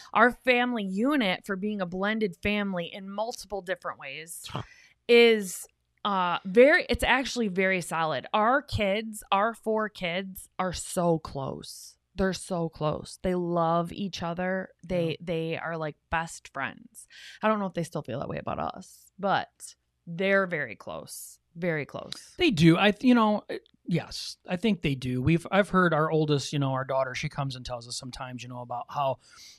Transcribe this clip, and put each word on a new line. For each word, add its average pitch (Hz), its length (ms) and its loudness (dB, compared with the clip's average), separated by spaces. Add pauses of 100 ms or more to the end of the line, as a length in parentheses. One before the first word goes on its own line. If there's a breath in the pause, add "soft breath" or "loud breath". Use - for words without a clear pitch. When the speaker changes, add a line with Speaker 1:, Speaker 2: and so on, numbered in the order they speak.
(140 loud breath)
Speaker 1:
our 233 180 6
family 247 540 0
unit 208 600 0
for 196 120 -4
being 208 240 -4
a 180 40 0
blended 196 560 -2
family 202 440 -2
in 196 240 -14
multiple 202 520 -6
different 175 380 -8
ways 151 480 -14
Speaker 2:
Huh. - 140 -8 (480 loud breath)
Speaker 1:
is, 226 580 6 (360)
uh, 185 420 0
very, 254 440 8
it's 240 140 0
actually 240 440 0
very 190 340 0
solid. 160 520 -2
Our 240 280 4
kids, 214 720 -2
our 208 240 2
four 214 340 -2
kids 185 580 -6 (120)
are 185 140 -2
so 170 440 0
close. - 800 -10 (180)
They're 190 200 0
so 170 360 -4
close. - 540 -4
They 185 100 0
love 170 580 0
each 190 300 -8
other. 185 480 -4 (140)
They, 170 280 -2
Speaker 2:
Yeah. - 100 -4
Speaker 1:
they 165 360 -4
are, 165 200 -8
like, 156 180 -6 (160)
best 165 420 -6
friends. - 540 -10 (340 loud breath)
I 214 60 2
don't 214 120 2
know 196 80 -2
if 180 60 -6
they 170 100 -2
still 160 200 -6
feel 123 160 -6
that - 100 -6
way - 80 -6
about - 220 -6
us, - 580 -10
but 185 580 -4 (300)
they're 190 400 2
very 143 300 -6
close. - 640 -14 (160)
Very 165 300 -2
close. - 520 -14
Speaker 2:
They 339 140 4
do. 160 260 8
I, 208 140 6
th-, - 140 -6
you 247 100 8
know, 214 340 4
uh, - 60 -4 (320)
yes, - 500 -4 (120)
I 180 80 -2
think 208 240 0
they 143 140 0
do. 127 260 -2
We've, 165 300 4
I've 196 180 4
heard 180 240 4
our 156 180 2
oldest, 151 400 2
you 147 80 0
know, 135 120 2
our 131 120 -2
daughter, 131 320 0
she - 140 -6
comes 135 260 -4
and 123 100 -14
tells 120 220 -8
us 120 100 -12
sometimes, 127 460 -12
you 123 60 -14
know, 123 120 -12
about 123 280 -8
how, 135 300 -2 (400 loud breath)